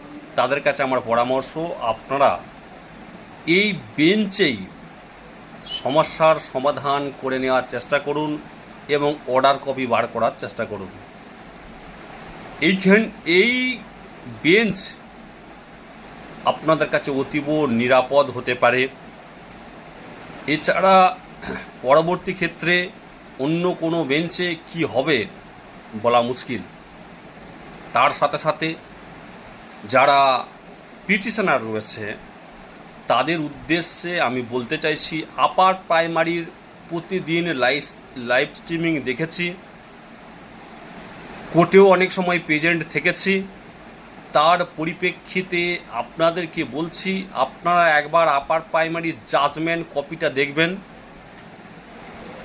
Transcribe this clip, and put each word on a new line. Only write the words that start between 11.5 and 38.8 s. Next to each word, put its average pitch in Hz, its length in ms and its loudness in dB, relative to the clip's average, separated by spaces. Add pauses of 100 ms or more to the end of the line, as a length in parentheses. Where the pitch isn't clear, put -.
এইখান-, 196 480 4 (160)
এই 240 540 2 (640)
বেঞ্চ 196 340 4 (1700)
আপনাদের 147 440 0
কাছে 147 220 -2
অতীব 147 540 -2
নিরাপদ 127 640 2
হতে 123 240 -4
পারে। 123 340 2 (1600)
এছাড়া 180 680 4 (640)
পরবর্তী 165 520 4
ক্ষেত্রে 175 560 0 (500)
অন্য 165 320 0
কোনো 165 320 -2
বেঞ্চে 165 520 0 (180)
কি 165 100 -2
হবে 127 420 0 (760)
বলা 120 200 4
মুশকিল। 120 400 -4 (1300)
তার 131 160 4
সাথে 147 280 0
সাথে 160 380 -2 (1120)
যারা 127 600 4 (640)
পিটিশনার 190 560 0
রয়েছে, 107 540 -6 (920)
তাদের 139 320 0
উদ্দেশ্যে 151 840 -2
আমি 123 280 0
বলতে 123 280 -4
চাইছি, 156 480 -2 (120)
আপার 185 360 4 (140)
প্রাইমারির 165 580 0 (440)
প্রতিদিন 170 640 -2
লাইভ, 135 300 2 (340)
লাইভ 123 360 2
স্ট্রিমিং 165 480 -2